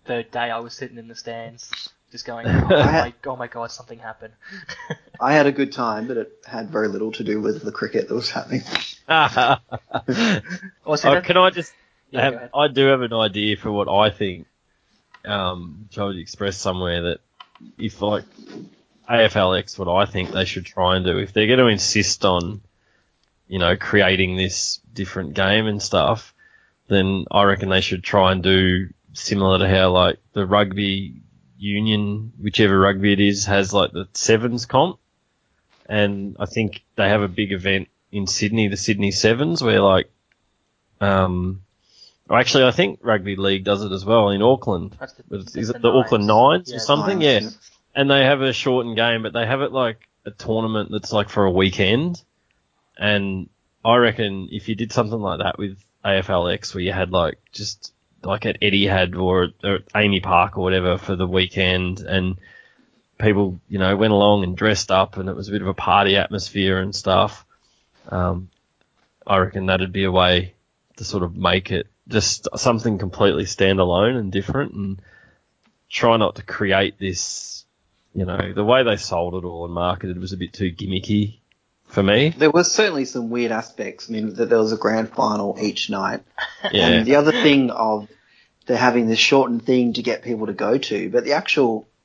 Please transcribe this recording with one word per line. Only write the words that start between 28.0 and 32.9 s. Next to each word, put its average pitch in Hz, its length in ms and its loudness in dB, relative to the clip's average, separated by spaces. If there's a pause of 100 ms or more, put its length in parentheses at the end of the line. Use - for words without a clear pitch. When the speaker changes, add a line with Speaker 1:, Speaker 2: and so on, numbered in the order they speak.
Speaker 2:
try 92 280 4
and 92 120 0
do 92 460 2 (240)
similar 95 460 0
to 95 80 0
how, 92 240 4
like, 90 280 2 (140)
the 101 120 -2
rugby 98 760 0 (360)
union, 104 840 -2
whichever 101 380 4
rugby 98 340 4